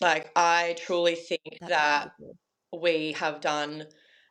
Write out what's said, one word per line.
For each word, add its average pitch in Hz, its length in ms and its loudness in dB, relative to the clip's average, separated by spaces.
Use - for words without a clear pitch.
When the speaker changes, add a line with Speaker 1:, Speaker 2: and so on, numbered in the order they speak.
Speaker 1:
Like, 160 360 0
I 170 420 4
truly 170 380 0
think 165 440 -8
Speaker 2:
That's 170 140 -4
Speaker 1:
that 147 240 4
Speaker 2:
really 156 200 -6
good. - 200 -20
Speaker 1:
we 160 420 0
have 151 260 -4
done 151 480 -4